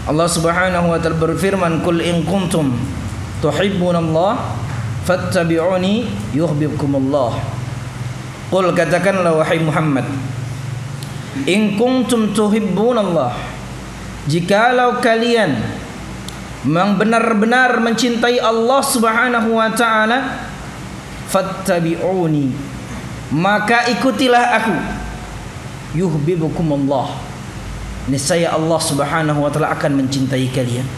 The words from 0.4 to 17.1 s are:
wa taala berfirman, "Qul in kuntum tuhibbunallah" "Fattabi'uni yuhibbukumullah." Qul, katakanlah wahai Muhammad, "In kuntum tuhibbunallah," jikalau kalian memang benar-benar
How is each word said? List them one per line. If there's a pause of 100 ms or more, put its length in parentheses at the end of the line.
wa
taala
berfirman,
"Qul
in
kuntum (680)
tuhibbunallah" (420)
"Fattabi'uni (240)
yuhibbukumullah." (1160)
Qul, (100)
katakanlah
wahai
Muhammad, (1400)
"In
kuntum
tuhibbunallah," (960)
jikalau
kalian (1040)
memang
benar-benar